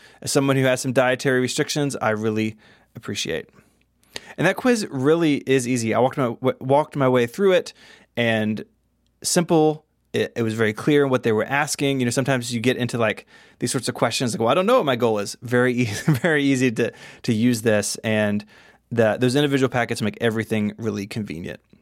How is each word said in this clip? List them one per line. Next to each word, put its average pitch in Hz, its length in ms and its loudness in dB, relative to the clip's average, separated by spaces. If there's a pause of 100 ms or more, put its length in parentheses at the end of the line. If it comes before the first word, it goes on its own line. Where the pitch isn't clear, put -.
(220)
as - 100 -8
someone 139 260 2
who 131 80 2
has 127 160 2
some 135 120 -4
dietary 127 460 2
restrictions, 139 600 -2
I 113 80 0
really 110 480 -2 (380)
appreciate. - 540 -8 (880)
And 147 100 0
that 190 100 0
quiz 240 340 0
really 147 540 2
is 131 220 2
easy. 117 260 0
I 107 60 2
walked 127 180 2
my 139 80 0
w-, 127 340 -2
walked 139 380 0
my 135 100 2
way 127 200 2
through 190 260 2
it, - 200 0 (440)
and 110 460 0 (600)
simple. 156 640 2 (280)
It, 113 240 -2
it 117 60 0
was 110 100 -2
very 110 200 0
clear 147 300 2
in 139 60 0
what 127 140 0
they 113 100 2
were 107 100 0
asking. 139 560 -2
You 127 60 0
know, 120 60 0
sometimes 123 420 -2
you 117 80 -4
get 120 160 2
into, 120 200 -4
like, 110 300 -2 (320)
these - 120 -4
sorts 127 180 -4
of 123 60 -8
questions, 117 380 0
like, - 60 -6
"Well, 113 100 2
I 131 40 4
don't 185 120 2
know 247 120 4
what 208 80 2
my 135 100 2
goal 113 240 0
is." 104 220 -8
Very 123 320 2
easy, 120 380 -2
<laughs> - 20 -
very 147 300 2
easy 131 280 2
to, 113 200 -2 (320)
to 123 100 0
use 113 280 2
this, 107 420 0
and 107 400 0 (480)
the, 113 280 2
those 123 160 2
individual 139 340 2
packets 120 320 -2
make 104 200 -4
everything 107 560 -2
really 104 280 -6
convenient. 98 540 -10 (220)